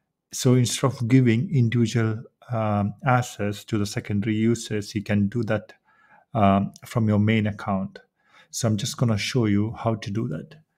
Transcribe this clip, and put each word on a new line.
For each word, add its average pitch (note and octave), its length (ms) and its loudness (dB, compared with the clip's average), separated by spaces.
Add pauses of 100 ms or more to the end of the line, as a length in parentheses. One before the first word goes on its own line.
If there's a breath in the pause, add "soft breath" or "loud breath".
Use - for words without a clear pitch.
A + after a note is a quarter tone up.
(340)
So B2+ 220 4
instead B2+ 320 0
of A#2+ 200 -4
giving B2+ 420 4
individual, A2+ 720 0 (280)
um, G#2+ 420 0 (120)
access A2 580 -2
to - 140 -4
the G#2 80 0
secondary G#2+ 500 -4
users, A2 580 -2
you G#2 80 -4
can G2+ 280 2
do A#2+ 140 -4
that, G#2+ 280 -4 (600 soft breath)
um, G2 400 4 (120)
from A2+ 220 0
your G#2+ 120 4
main G#2+ 280 4
account. G2+ 520 -6 (520 soft breath)
So - 160 -4
I'm G#2+ 80 2
just G2+ 220 -6
gonna A2+ 200 0
show A2+ 280 0
you G#2 320 0
how A2+ 180 -2
to G#2 160 -10
do A2+ 160 -4
that. - 280 -10 (220 soft breath)